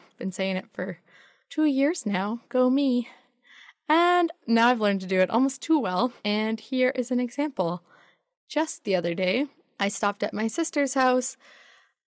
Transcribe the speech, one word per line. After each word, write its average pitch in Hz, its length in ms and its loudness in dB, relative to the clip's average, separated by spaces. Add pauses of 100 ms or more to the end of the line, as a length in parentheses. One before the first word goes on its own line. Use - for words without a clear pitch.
(160)
Been 190 140 -4
saying 190 260 -2
it - 160 -8
for - 260 -8 (520)
two 302 140 0
years 285 420 0
now. 202 420 -4
Go 254 220 2
me. 262 380 2 (800)
And 349 420 4 (160)
now 233 220 4
I've 247 120 2
learned 202 200 2
to 185 80 -10
do 185 120 2
it 185 100 2
almost 269 300 0
too 320 180 0
well. 208 340 0 (120)
And 214 360 -2
here 254 300 0
is 240 200 -4
an 247 80 0
example. 240 640 -4 (640)
Just - 360 -4
the 196 100 0
other 175 180 0
day, 190 360 0 (320)
I - 80 -2
stopped 202 340 -2
at 202 100 -4
my 208 140 -4
sister's 285 480 -2
house, 254 420 2 (720)